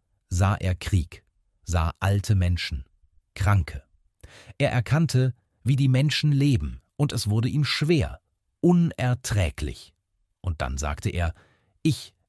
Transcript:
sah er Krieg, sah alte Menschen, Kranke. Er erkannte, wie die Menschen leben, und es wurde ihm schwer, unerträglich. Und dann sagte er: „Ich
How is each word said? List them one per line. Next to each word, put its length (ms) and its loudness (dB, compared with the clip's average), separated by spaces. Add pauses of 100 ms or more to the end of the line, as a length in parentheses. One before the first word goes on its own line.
(300)
sah 260 2
er 200 -2
Krieg, 500 -2 (380)
sah 360 -2
alte 360 0
Menschen, 500 -2 (500)
Kranke. 480 0 (720)
Er 140 0
erkannte, 640 0 (280)
wie 140 0
die 140 2
Menschen 420 2
leben, 480 2 (160)
und 160 0
es 180 -4
wurde 200 0
ihm 160 0
schwer, 560 -2 (400)
unerträglich. 1300 0 (460)
Und 220 -6
dann 160 -6
sagte 320 -4
er: 240 -2 (500)
„Ich 300 -2 (160)